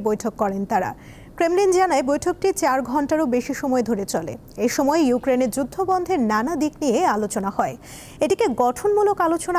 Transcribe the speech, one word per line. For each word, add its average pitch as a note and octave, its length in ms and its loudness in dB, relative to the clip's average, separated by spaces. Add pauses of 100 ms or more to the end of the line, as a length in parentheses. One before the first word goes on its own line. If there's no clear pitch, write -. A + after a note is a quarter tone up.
বৈঠক G#3+ 260 -2 (100)
করেন G3 200 -2 (100)
তারা। F#3 180 0 (480)
ক্রেমলিন F4+ 400 4
জানায়, D#4+ 320 2
বৈঠকটি E4+ 380 0 (140)
চার C4+ 160 2 (120)
ঘন্টারও D4+ 440 0
বেশি B3 260 -2
সময় B3+ 280 0
ধরে G3+ 160 -2 (100)
চলে। E3 180 -4 (320)
এই A#3+ 120 2
সময় D4 320 2
ইউক্রেনের B3 480 2
যুদ্ধবন্ধের F4+ 640 -2 (120)
নানা A#3 300 0
দিক D4+ 100 0 (100)
নিয়ে C4+ 180 2 (160)
আলোচনা G3+ 400 -4
হয়। E3+ 180 0 (500)
এটিকে G4 220 2 (160)
গঠনমূলক G4+ 560 2 (100)
আলোচনা E4+ 300 0